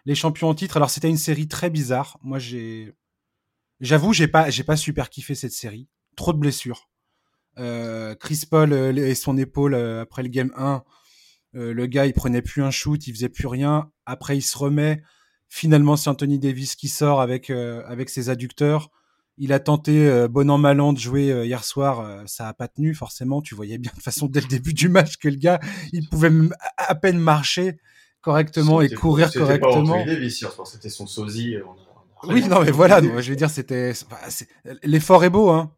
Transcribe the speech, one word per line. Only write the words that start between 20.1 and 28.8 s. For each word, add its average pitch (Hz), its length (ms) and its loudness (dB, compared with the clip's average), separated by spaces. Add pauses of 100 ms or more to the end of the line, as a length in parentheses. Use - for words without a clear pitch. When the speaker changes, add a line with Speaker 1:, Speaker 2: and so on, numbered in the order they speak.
Speaker 1:
bon 139 220 2
an, 143 80 4
mal 143 220 4
an, 143 120 4
de 135 60 -2
jouer, 135 340 0
euh, 120 140 -2
hier 120 180 -6
soir. 139 360 -2
Euh, 104 260 -14
ça 113 200 -12
a 110 80 -12
pas 120 140 -10
tenu, 151 260 -4
forcément. 131 480 -8
Tu 147 120 -16
voyais 107 240 -12
bien 120 120 -10
de - 60 -20
toute - 80 -18
façon, 143 220 -6
dès 143 140 -2
le 139 60 -2
début 135 280 -4
du 156 140 2
match, 175 280 2
que 151 120 -4
le 143 80 -2
gars, 170 220 2 (340)
il 160 160 -6
pouvait 160 200 4
m-, 160 260 4 (220)
à, 180 160 -2
à - 20 -2
peine 175 240 0
marcher 160 600 0 (400)
correctement 156 640 2